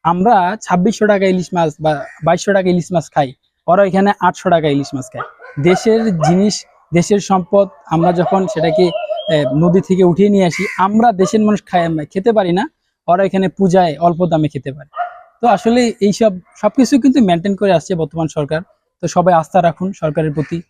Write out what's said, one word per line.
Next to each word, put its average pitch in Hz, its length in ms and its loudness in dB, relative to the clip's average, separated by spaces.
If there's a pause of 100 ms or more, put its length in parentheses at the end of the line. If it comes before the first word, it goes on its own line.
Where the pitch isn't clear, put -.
আমরা 185 580 0
ছাব্বিশশো 190 460 -2
টাকা 202 180 2
ইলিশ 185 280 -2
মাছ 170 160 0 (120)
বা 151 240 -2 (180)
বাইশশো 180 300 0
টাকা 190 160 2
ইলিশ 175 220 -2
মাছ 165 180 -2
খাই, 143 200 -2 (380)
ওরা 190 180 4
এখানে 196 340 0
আটশো 180 300 -2
টাকা 160 180 2
ইলিশ 139 260 -2
মাছ 131 120 -8
খায়। - 200 -12 (380)
দেশের 220 380 2 (200)
জিনিস, 185 440 0 (280)
দেশের 185 260 2
সম্পদ 190 480 0 (180)
আমরা 165 260 0
যখন 180 360 0
সেটাকে, 170 380 0 (440)
এ, 160 80 0 (180)
নদী 175 260 2
থেকে 185 220 0
উঠিয়ে 180 260 2
নিয়ে 196 160 2
আসি, 175 180 -4 (140)
আমরা 208 340 2
দেশের 190 300 2
মানুষ 214 240 2
খায়, 165 400 -2
খেতে 196 280 -2
পারি 190 180 2
না, 208 180 0 (380)
ওরা 180 160 2
এখানে 190 240 0
পূজায় 180 500 2
অল্প 170 280 0
দামে 156 220 0
খেতে 139 240 -8
পারে। 143 180 -18 (520)
তো 233 60 0
আসলে 233 340 2 (180)
এইসব 208 320 0 (240)
সবকিছু 226 460 0
কিন্তু 269 200 2
মেনটেন 185 340 0
করে 196 180 0
আসছে 170 220 -2
বর্তমান 160 320 -6
সরকার। 156 340 -6 (420)
তো 170 40 -4
সবাই 180 260 2
আস্থা 170 280 2
রাখুন 180 300 -2
সরকারের 156 420 -4
প্রতি 156 360 -6